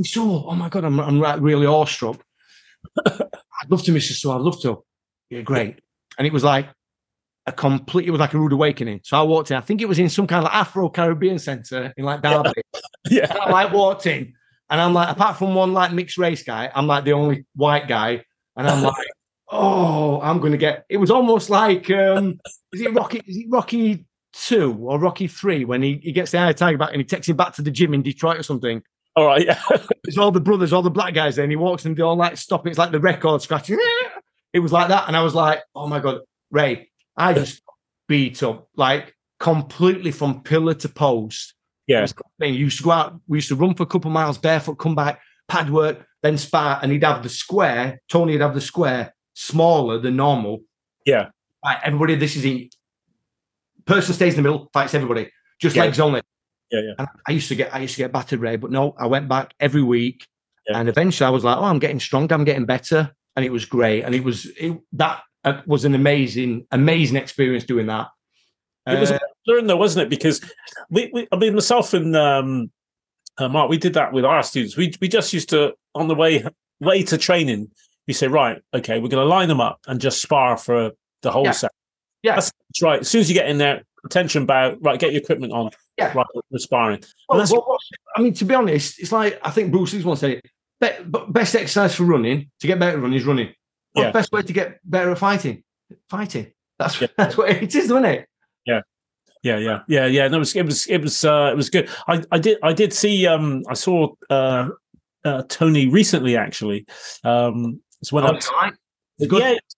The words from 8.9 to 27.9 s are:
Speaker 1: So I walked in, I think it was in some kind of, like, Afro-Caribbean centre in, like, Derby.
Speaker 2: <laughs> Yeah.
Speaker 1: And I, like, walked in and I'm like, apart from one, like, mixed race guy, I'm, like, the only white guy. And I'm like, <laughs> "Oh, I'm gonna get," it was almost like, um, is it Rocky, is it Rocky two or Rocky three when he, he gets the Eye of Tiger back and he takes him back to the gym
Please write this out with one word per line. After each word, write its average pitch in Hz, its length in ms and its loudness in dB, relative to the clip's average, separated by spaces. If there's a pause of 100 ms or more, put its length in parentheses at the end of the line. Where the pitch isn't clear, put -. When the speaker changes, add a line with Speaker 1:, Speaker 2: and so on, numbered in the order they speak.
Speaker 1:
So - 140 0
I 156 60 4
walked 160 280 0
in, 135 60 -2
I 123 40 -4
think 208 200 -4
it 220 80 -4
was 165 100 2
in 175 100 4
some 196 180 -2
kind 175 120 0
of, 160 60 0
like, 160 100 -2
Afro-Caribbean 175 840 -2
centre 127 580 -10
in, 135 80 -8
like, 143 160 -6
Derby. 147 400 2 (200)
Speaker 2:
<laughs> - 280 -16
Yeah. - 200 2
Speaker 1:
And 202 100 -4
I, 190 120 -2
like, 190 220 2
walked 196 320 2
in 135 280 -4 (360)
and 151 100 0
I'm 175 140 2
like, 170 160 2
apart 175 280 0
from 190 180 -2
one, 190 180 2
like, 180 180 0
mixed 175 260 -6
race 170 260 -2
guy, 120 300 -8
I'm, 139 140 -2
like, 143 160 0
the 143 100 2
only 143 320 0 (100)
white 143 340 0
guy. 117 340 -2 (320)
And 131 120 -4
I'm 143 160 2
like, 135 120 0 (280)
<laughs> - 280 -20
"Oh, 165 720 0
I'm 156 180 0
gonna 147 180 0
get," 151 320 -2
it 196 80 -4
was 190 140 2
almost 226 380 2
like, 202 420 0
um, 196 480 0 (320)
is 185 100 -10
it 226 120 -4
Rocky, - 320 -2
is 185 120 -10
it 226 120 -10
Rocky 226 560 -2 (260)
two 170 500 0
or 131 180 -4
Rocky 180 280 0
three 165 380 -2
when 123 180 -2
he, 143 180 -2
he 165 100 -10
gets 170 200 -2
the 175 80 0
Eye 175 120 2
of 147 40 2
Tiger 170 220 0
back 151 140 -2
and 147 60 -6
he 139 60 -2
takes - 240 -6
him 170 80 2
back 175 180 0
to - 80 -10
the 147 100 -2
gym 147 220 2